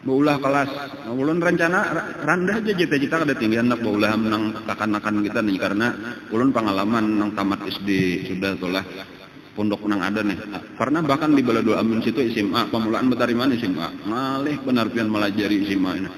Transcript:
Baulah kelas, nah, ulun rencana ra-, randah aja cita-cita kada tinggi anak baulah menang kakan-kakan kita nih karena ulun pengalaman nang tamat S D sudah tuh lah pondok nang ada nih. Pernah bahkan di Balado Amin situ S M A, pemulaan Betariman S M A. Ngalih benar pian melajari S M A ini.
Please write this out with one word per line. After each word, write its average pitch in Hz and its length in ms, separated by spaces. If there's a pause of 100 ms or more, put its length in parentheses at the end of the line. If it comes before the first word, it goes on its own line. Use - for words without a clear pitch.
Baulah 143 320
kelas, 139 320 (320)
nah, 113 160
ulun 156 240
rencana 175 480
ra-, 180 200 (120)
randah 185 400
aja 208 160
cita-cita 151 480
kada 139 80
tinggi 113 240
anak 117 240
baulah 104 320
menang 110 480
kakan-kakan 104 640
kita 110 160
nih 95 160
karena 110 300 (420)
ulun 120 240
pengalaman 107 640
nang 107 160
tamat 98 320
S 95 160
D 92 400
sudah 95 320
tuh 90 160
lah 92 160 (720)
pondok 104 320
nang 95 160
ada 104 160
nih. 101 160 (400)
Pernah 147 240
bahkan 151 320
di 139 80
Balado 113 320
Amin 110 320
situ 131 160
S 113 160
M 104 160
A, 113 160
pemulaan 113 400
Betariman 123 400
S 117 160
M 90 160
A. 80 80
Ngalih 135 720
benar 123 320
pian 110 160
melajari 101 560
S 98 80
M 95 80
A 92 160
ini. 92 200